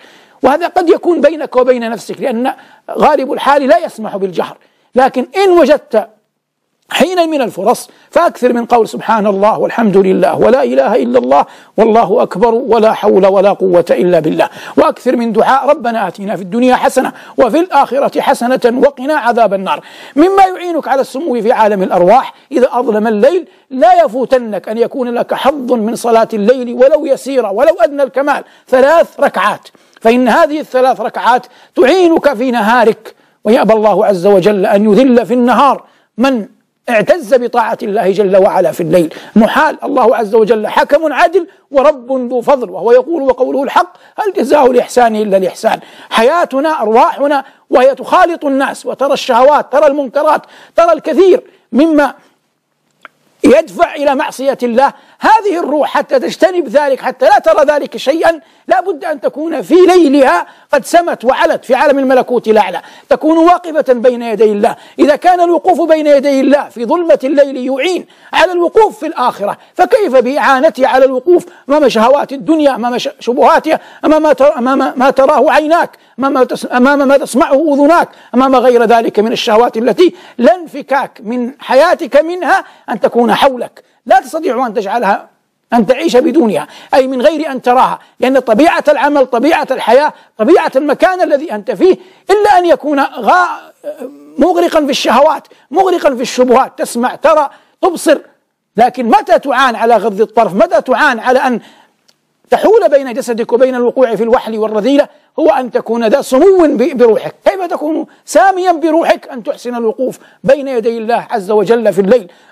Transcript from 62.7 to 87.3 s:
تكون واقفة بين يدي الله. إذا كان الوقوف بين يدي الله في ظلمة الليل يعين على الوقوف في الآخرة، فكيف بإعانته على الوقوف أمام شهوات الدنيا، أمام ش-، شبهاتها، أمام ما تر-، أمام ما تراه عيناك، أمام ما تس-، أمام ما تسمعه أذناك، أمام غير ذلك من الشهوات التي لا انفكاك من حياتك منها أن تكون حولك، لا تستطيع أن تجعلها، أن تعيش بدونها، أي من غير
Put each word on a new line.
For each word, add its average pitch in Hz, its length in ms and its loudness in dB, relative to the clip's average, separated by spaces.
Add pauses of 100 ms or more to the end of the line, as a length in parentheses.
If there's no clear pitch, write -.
تكون 311 300 0
واقفة 330 540 2
بين 240 300 2
يدي 220 300 0
الله. 202 240 -2 (220)
إذا 277 180 2
كان 359 240 2
الوقوف 339 480 0
بين 311 180 2
يدي 277 340 2
الله 262 280 0
في 240 160 -10
ظلمة 330 400 0
الليل 277 320 0
يعين 269 500 -4 (260)
على 359 200 0
الوقوف 349 460 0
في 320 80 -8
الآخرة، 247 520 -4 (160)
فكيف 359 420 2
بإعانته 262 680 0
على 262 180 4
الوقوف 269 420 0 (220)
أمام 285 200 2
شهوات 247 440 0
الدنيا، 285 420 0
أمام 240 240 -4
ش-، 262 100 -6 (120)
شبهاتها، 269 600 0 (240)
أمام 311 180 2
ما 311 100 2
تر-، 294 260 2
أمام 262 380 -2
ما 262 140 2
تراه 262 400 2
عيناك، 302 400 0 (280)
أمام 269 140 -2
ما 254 120 2
تس-، - 280 -10
أمام 269 360 2
ما 277 80 4
تسمعه 285 580 0
أذناك، 285 340 2 (260)
أمام 262 220 2
غير 240 280 2
ذلك 233 340 0
من 202 140 0
الشهوات 226 440 0
التي 247 380 0 (240)
لا 269 160 4
انفكاك 269 720 -6
من 240 360 -8
حياتك 311 560 0
منها 330 480 0 (240)
أن 226 120 -6
تكون 233 320 0
حولك، 247 500 -4 (240)
لا 359 140 2
تستطيع 269 460 -6
أن 208 80 -8
تجعلها، 208 540 -4 (440)
أن 226 140 2
تعيش 254 300 0
بدونها، 214 500 0 (280)
أي 262 120 2
من 262 160 -6
غير 302 280 -2